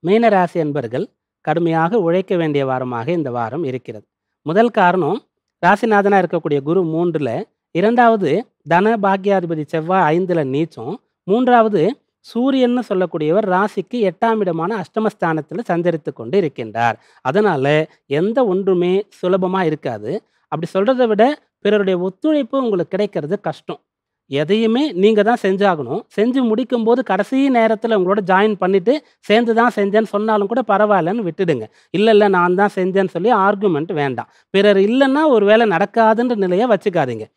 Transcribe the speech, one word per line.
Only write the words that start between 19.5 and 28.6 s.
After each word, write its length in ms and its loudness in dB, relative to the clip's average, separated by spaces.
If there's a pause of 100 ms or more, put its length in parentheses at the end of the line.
இருக்காது. 480 -4 (420)
அப்படி 200 -8
சொல்றதை 340 0
விட 160 2 (360)
பிறருடைய 400 0
ஒத்துழைப்பு 600 -2
உங்களுக்கு 380 -2
கிடைக்கிறது 440 -4
கஷ்டம். 400 -10 (500)
எதையுமே 520 0 (100)
நீங்க 300 2
தான் 200 0
செஞ்சாகணும். 600 -2 (140)
செஞ்சு 260 0
முடிக்கும் 420 -2
போது 180 2
கடைசி 360 -2 (120)
நேரத்துல 480 2
உங்களோட 280 0
ஜாயின் 280 2
பண்ணிட்டு 380 0 (280)